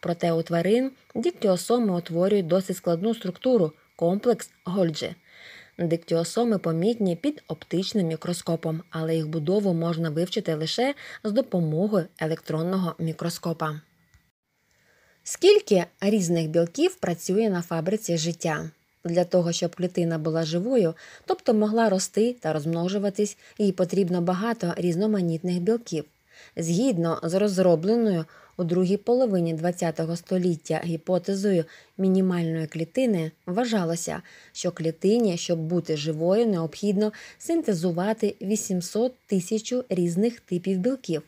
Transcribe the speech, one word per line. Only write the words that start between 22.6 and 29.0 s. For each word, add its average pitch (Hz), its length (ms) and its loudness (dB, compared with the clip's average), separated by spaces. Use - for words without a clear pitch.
їй 202 140 2
потрібно 180 500 0
багато 180 540 -2
різноманітних 180 840 0
білків. 185 440 -2
Згідно 170 680 0
з 165 120 -4
розробленою 190 920 2
у 185 80 -2
другій 180 320 2
половині 208 580 2